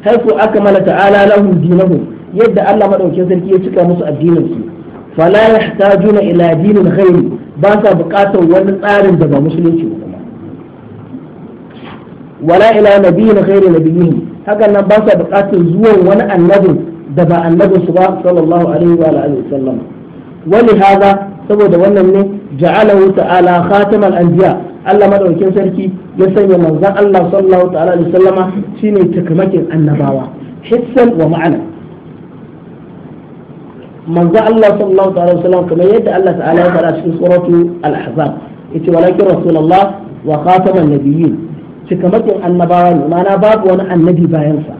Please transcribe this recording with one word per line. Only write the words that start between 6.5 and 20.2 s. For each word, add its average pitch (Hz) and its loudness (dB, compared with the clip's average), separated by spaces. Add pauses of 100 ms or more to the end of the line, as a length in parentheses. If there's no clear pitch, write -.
dinin 185 2
ghairi", 180 2 (260)
ba 185 2 (100)
sa 202 2
buƙatar 196 0
wani 190 2
tsarin 196 2
da 160 2
ba 143 0
musulunci 160 -2
ba - -6
kuma. - -14 (2250)
"Wala 180 2
ila 202 4
nabiyyin 202 2
ghairi 190 2
nabiyyihim", 160 0 (240)
hakan 208 0
nan 202 2
ba 208 4 (120)
sa 202 4
buƙatar 196 -2
zuwan 190 2
wani 202 2
annabin 185 2 (400)
da 170 2
ba 170 0
annabin 180 2
su 165 -4
ba, 185 0
sallallahu 175 0
alaihi 170 2
wa 160 2
alihi 143 -2
wasallam. 131 -6 (680)